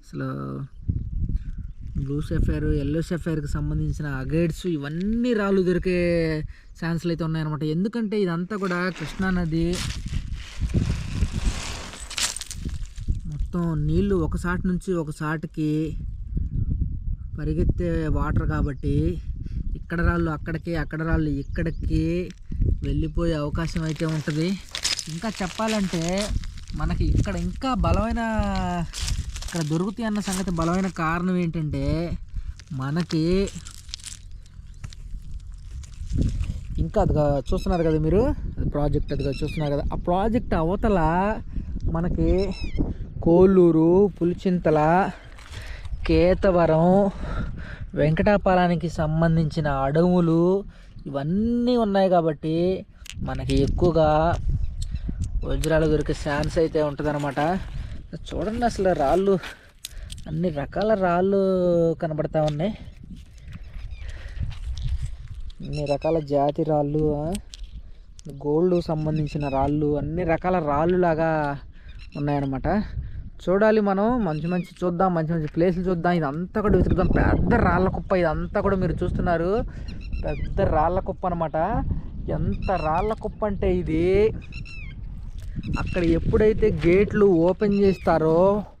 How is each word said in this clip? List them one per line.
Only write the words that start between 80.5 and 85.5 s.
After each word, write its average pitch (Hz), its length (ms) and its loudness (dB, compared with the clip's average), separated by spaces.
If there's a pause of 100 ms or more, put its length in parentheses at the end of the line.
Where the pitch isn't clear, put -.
రాళ్ళ 165 220 2 (100)
కుప్ప 185 180 -6
అనమాట. 165 300 -2 (800)
ఎంత - 320 -2 (180)
రాళ్ళ 180 240 0 (100)
కుప్ప 190 180 -8 (100)
అంటే 165 180 -2 (140)
ఇది, 156 220 0 (1800)